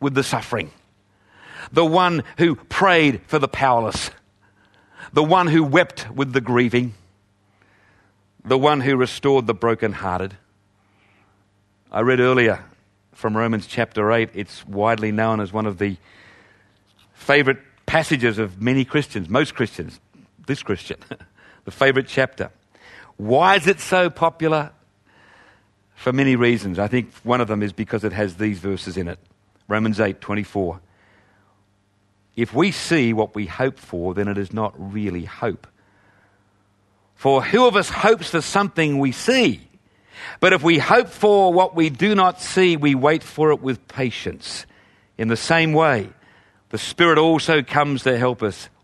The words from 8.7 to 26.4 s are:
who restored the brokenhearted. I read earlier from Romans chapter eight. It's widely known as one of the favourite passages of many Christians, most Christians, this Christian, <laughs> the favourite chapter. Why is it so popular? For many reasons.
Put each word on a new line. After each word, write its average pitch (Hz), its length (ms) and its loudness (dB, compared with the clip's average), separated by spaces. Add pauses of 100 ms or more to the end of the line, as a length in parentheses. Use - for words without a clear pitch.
who 135 140 2
restored 127 500 0
the 110 80 0
brokenhearted. 98 840 -4 (1500)
I 107 100 -4
read 123 200 2
earlier 123 440 2 (480)
from 110 240 -4
Romans 113 300 -2
chapter 110 460 -2
eight. 113 220 0
It's - 320 -12
widely 107 460 -2
known 110 280 0
as 95 120 -6
one 110 120 -4
of 101 140 -6
the 98 180 -4 (1200)
favourite - 460 2 (260)
passages 123 520 0
of 98 220 -6
many 127 240 0
Christians, 110 440 -4
most 135 260 0
Christians, - 460 -6 (460)
this 139 160 -6
Christian, - 360 -8 (320)
<laughs> - 340 -20
the 98 60 -14
favourite 135 380 0
chapter. - 420 -4 (640)
Why 147 400 2
is 160 100 0
it 196 140 0
so 180 300 0
popular? 156 640 -2 (1200)
For - 180 -4
many 135 240 2
reasons. 104 420 0